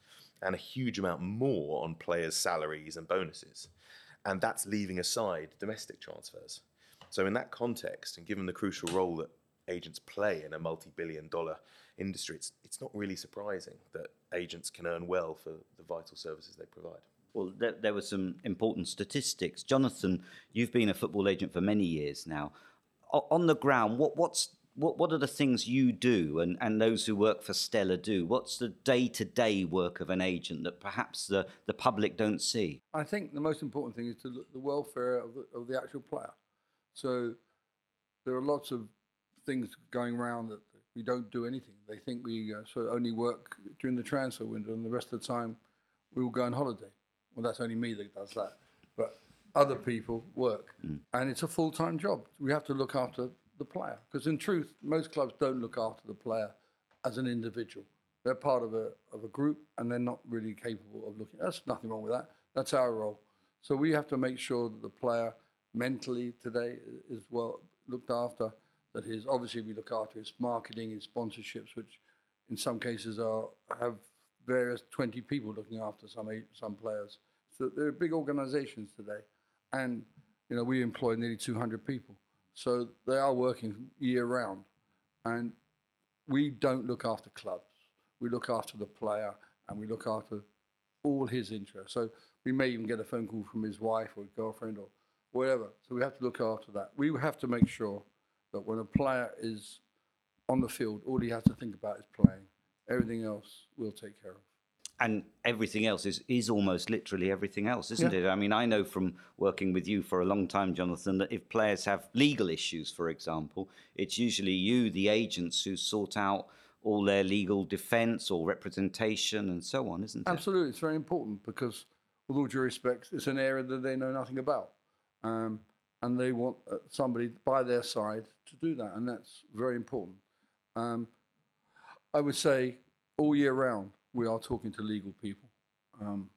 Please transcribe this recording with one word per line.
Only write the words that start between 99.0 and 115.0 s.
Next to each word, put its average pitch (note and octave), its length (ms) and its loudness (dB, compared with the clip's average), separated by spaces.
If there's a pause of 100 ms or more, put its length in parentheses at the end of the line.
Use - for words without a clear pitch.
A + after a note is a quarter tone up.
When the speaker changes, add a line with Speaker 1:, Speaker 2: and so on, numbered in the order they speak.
Speaker 3:
is A2 400 -8 (720)
on C3 100 4
the B2 80 2
field, G#2+ 380 -4
all C3 140 0
he A#2+ 100 0
has A2+ 160 -4
to - 80 10
think A2 220 -8
about G#2 240 -4
is G#2 140 -20
playing. F#2+ 280 8 (480)
Everything A#2 340 0
else - 440 -8 (100)
we'll G#2+ 160 -4
take - 280 -18
care F#2+ 100 -16
of. F#2+ 60 -20 (640)
Speaker 2:
And A2 240 2 (220)
everything A2 420 2
else G2+ 180 0
is, F#2+ 220 -2
is A#2+ 220 2
almost G2 420 4
literally F#2+ 400 0
everything G2+ 360 -2
else, A#2+ 220 -2
isn't A2 240 2
Speaker 3:
Yeah. F#2 60 2
Speaker 2:
it? F2 80 4
I F#2+ 80 4
mean, G#2 160 2
I A2+ 140 4
know G#2+ 180 4
from F#2 320 0 (220)
working F#2+ 360 2
with F2+ 140 2
you G2+ 160 2
for F#2 180 2
a F2+ 40 4
long G2 220 2
time, F#2+ 280 2
Jonathan, F2+ 440 0
that F#2+ 120 2
if - 180 -6
players G#2+ 360 2
have G2 280 0
legal B2+ 360 4
issues, D#2+ 420 -4
for E2+ 180 -2
example, D#2+ 600 -4 (260)
it's F#2+ 240 -2
usually G2 320 2
you, G#2+ 400 4
the F#2+ 160 2